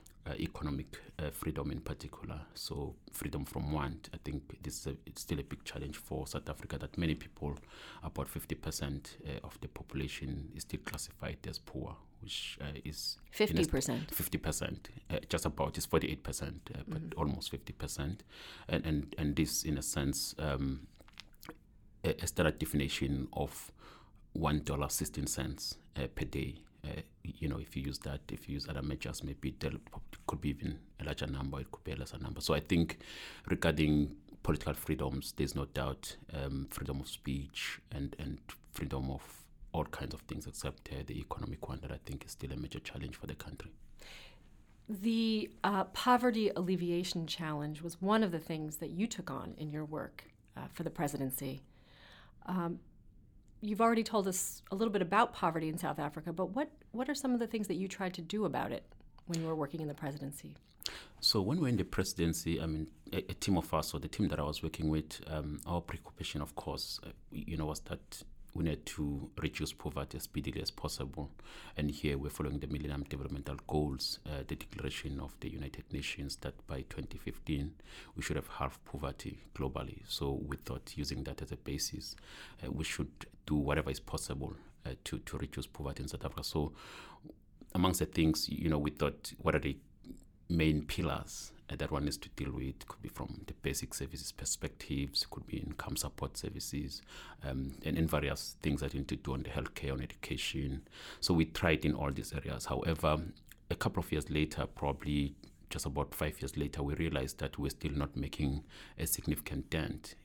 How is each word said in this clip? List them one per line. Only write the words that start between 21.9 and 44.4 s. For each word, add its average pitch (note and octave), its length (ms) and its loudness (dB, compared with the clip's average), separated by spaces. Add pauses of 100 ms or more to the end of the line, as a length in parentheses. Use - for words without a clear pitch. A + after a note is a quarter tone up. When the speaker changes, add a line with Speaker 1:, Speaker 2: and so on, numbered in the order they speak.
Speaker 1:
a, E2+ 60 4 (120)
a E2+ 60 -2
standard D#2+ 320 4
definition C#2 720 2
of - 400 -2 (640)
one D2+ 320 4
dollar C#2 240 2
sixteen C#2+ 360 0
cents, - 520 -2 (180)
uh, B1+ 180 0
per - 120 -2
day. C2 300 -2 (300)
Uh, C#2+ 160 -4 (220)
you - 260 -2
know, - 80 0
if - 180 -8
you - 80 -2
use C#3 160 -2
that, - 220 -4 (100)
if - 160 -8
you - 60 -4
use - 160 -4
other C#3 140 -2
measures, C2+ 380 -4
maybe C#2 380 -4
there C#2 120 0 (540)
could - 140 -2
be D2 100 2
even - 300 -2 (220)
a - 20 -4
larger D2 240 -2
number, C#2 320 -2
it C2 100 -6
could - 140 -12
be D#2 80 -4
a C#2 40 -2
lesser - 240 -6
number. - 200 -4
So - 140 4
I D2 80 6
think E2 380 6 (480)
regarding D2+ 680 6 (280)
political D2+ 300 4
freedoms, C2+ 600 0
there's - 180 2
no C#2+ 120 0
doubt, C2+ 500 -2 (180)
um, C2+ 360 -2
freedom - 320 -2
of - 80 -6
speech - 720 -4 (100)
and, C#2 280 -4
and - 180 -4 (340)
freedom C2+ 400 0
of - 320 -8 (300)
all D#2 120 4
kinds - 280 -4
of - 80 -8
things D2 260 -6
except, - 460 -6
uh, C#2 140 -4
the - 120 -4
economic - 480 -6
one C2 140 -4
that - 100 -8
I C2+ 140 -6
think C#2 180 -6
is - 80 -12
still - 220 -6
a - 20 -4
major C3 240 -6
challenge - 380 -6
for - 100 -8
the D2+ 80 -4
country. - 360 -10 (1160)